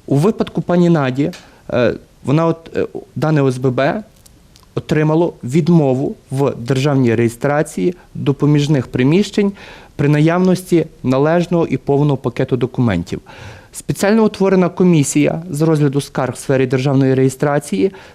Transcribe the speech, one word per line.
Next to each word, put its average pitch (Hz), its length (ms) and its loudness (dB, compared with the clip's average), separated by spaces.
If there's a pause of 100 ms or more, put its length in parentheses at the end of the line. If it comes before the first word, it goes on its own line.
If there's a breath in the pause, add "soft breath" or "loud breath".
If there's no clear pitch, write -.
У 135 100 0
випадку 190 460 -2
пані 175 280 2
Наді, 143 420 0 (420 loud breath)
е, 120 200 0 (320)
вона 156 200 2
от, 165 320 -4
е, - 80 0 (300)
дане 151 260 0
О 135 100 2
С 127 60 -4
Б 131 120 -2
Б 135 340 -2 (720)
отримало 156 580 0 (100)
відмову 147 720 2 (160)
в 135 240 0
державній 131 600 0
реєстрації 147 800 -2 (180 loud breath)
допоміжних 143 720 0
приміщень 185 640 0 (440 loud breath)
при 143 140 0
наявності 170 760 2 (180)
належного 160 640 0
і 135 100 -4
повного 143 400 0
пакету 135 400 -2
документів. 113 640 -2 (500 loud breath)
Спеціально 214 540 0
утворена 190 440 2
комісія 160 720 2 (100)
з 147 100 -4
розгляду 147 400 2
скарг 127 320 -4
в - 40 -18
сфері 131 300 0
державної 135 460 2
реєстрації 147 800 0 (240 loud breath)